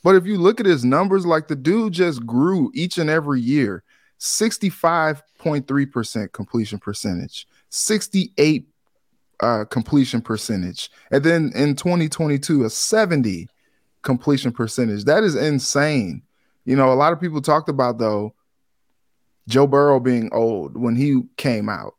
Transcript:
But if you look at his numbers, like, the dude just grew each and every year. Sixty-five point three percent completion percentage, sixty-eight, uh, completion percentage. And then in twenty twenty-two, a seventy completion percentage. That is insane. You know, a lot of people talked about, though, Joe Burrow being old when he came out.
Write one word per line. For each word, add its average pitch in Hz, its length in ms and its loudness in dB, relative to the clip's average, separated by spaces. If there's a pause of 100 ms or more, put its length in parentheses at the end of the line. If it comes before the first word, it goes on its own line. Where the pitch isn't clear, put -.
But 185 100 6
if 180 120 4
you 208 120 -2
look 196 220 2
at 214 60 0
his 151 180 2
numbers, 180 420 2
like, 160 220 0
the 156 80 -4
dude 190 360 0
just 160 320 -2
grew 139 480 0
each 175 260 -4
and 156 120 0
every 147 300 0
year. 117 420 0 (360)
Sixty-five 170 1040 -2 (160)
point 147 280 -2
three 139 200 0
percent 113 460 -6
completion 107 460 -4
percentage, - 720 -8 (200)
sixty-eight, - 1000 0 (720)
uh, 110 240 0
completion 127 560 0
percentage. 101 720 -6 (200)
And 143 140 0
then 165 300 2
in 143 200 0
twenty 175 340 0
twenty-two, 147 560 0
a 110 60 -2
seventy 139 800 -2 (540)
completion 131 500 0
percentage. 110 520 -4
That 160 200 4
is 175 100 2
insane. 139 880 0 (420)
You 127 120 0
know, 131 160 4
a - 20 4
lot 147 180 4
of 160 80 -6
people 156 220 -4
talked 151 260 2
about, 127 300 0
though, 107 360 -2 (1120)
Joe 131 180 4
Burrow 143 320 4
being 120 340 0
old 107 440 -2
when 117 200 0
he 135 260 2 (140)
came 110 320 -2
out. 78 300 -8